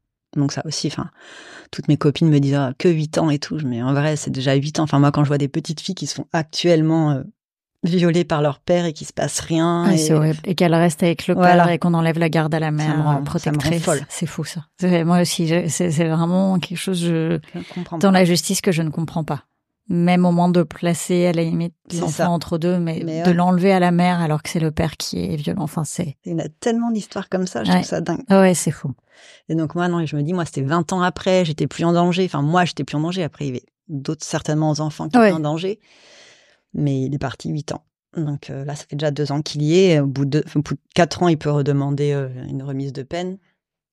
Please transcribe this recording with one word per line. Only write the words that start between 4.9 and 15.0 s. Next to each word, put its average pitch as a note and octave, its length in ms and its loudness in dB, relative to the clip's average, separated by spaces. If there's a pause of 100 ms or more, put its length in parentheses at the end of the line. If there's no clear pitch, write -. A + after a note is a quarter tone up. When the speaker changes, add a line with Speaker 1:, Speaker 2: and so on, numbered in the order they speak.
Speaker 1:
moi, C#3+ 120 6
quand D3 120 2
je C3+ 60 2
vois C#3+ 80 0
des C#3 100 0
petites D3+ 340 -6
filles F#3+ 140 -8
qui C#3+ 120 -8
se - 80 -8
font D3+ 180 -8
actuellement, D#3+ 760 2
euh, C3+ 120 -2 (600)
violées E3+ 420 2
par D3+ 160 0
leur D3 200 0
père F3 240 0
et E3 80 -2
qui D#3 120 -12
se - 80 -16
passe - 260 -4
rien E3+ 460 0
Speaker 2:
Ouais, F#3 80 4
Speaker 1:
et E3+ 40 4
Speaker 2:
c'est D#3 180 2
horrible. D#3 300 2
Et F#3 100 -2
qu'elles E3+ 180 2
restent E3 300 2
avec E3+ 240 0
le F3+ 80 2
Speaker 1:
Voilà. F3 300 6
Speaker 2:
père F3 60 2
et E3 60 0
qu'on F3 160 0
enlève E3 240 2
la E3+ 120 2
garde D#3 260 0
à D#3+ 40 0
la D#3 80 -2
Speaker 1:
Ça D3+ 40 -2
me D3+ 60 -2
Speaker 2:
mère, D#3 260 0
Speaker 1:
rend, D3 140 2
Speaker 2:
euh, C3+ 60 -2
protectrice. D3+ 400 -2
Speaker 1:
ça D3+ 60 0
me E3+ 60 2
rend E3+ 40 -2 (200)
folle. C#3+ 100 -8
Speaker 2:
C'est - 160 -6
fou, D#3 180 -8
ça. D3 220 -10 (140)
C'est, F3+ 240 4